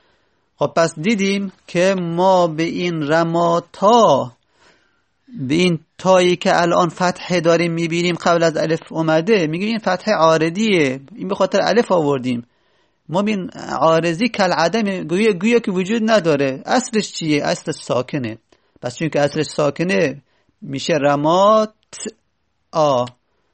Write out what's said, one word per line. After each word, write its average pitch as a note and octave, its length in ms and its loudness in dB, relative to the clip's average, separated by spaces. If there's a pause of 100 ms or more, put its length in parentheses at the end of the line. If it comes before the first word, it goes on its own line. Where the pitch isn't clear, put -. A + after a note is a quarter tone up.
(560)
خب D3 200 -2
پس E3 220 0
دیدیم G3 540 -2 (140)
که F#3 320 2
ما F3+ 480 2
به D#3+ 160 -2
این E3+ 500 -2
رماتا، E3+ 1200 2 (1040)
به C3+ 160 -4
این F3 240 2 (200)
تایی F3+ 380 4
که E3 260 0
الان F3 260 2
فتحه F3+ 520 -2
داریم E3+ 320 2
می‌بینیم E3+ 420 -2
قبل E3+ 280 0
از E3 140 2
الف D#3+ 240 -2 (100)
اومده، E3 560 0
می‌گیم F3 220 -4
این A3+ 100 -4
فتحه G3+ 360 -2
عارضیه، D#3+ 840 2 (140)
این F#3 140 -10
به G3 60 -4
خاطر F#3+ 280 0
الف F#3+ 300 2
آوردیم. C3+ 540 0 (600)
ما E3 140 -2
به G#3 80 -2
این F#3 200 -6 (300)
عارضی E3 480 2
کالعدم، F#3 720 0
گویا، F#3 300 0
گویا G#3 260 2
که A#3 120 -4
وجود F#3+ 400 -2
نداره. D3 560 0
اصلش A3+ 460 -2
چیه؟ D3+ 320 -2
اصلش E3 300 -4
ساکنه. B2 640 -4 (440)
پس B2 140 -8
چون E3 120 -4
که D3 120 -2
اصلش D3 260 0
ساکنه، D#3 760 -2 (400)
می‌شه C#3 320 -6
رمات E3 800 2 (1000)
آ. C#3+ 320 2 (500)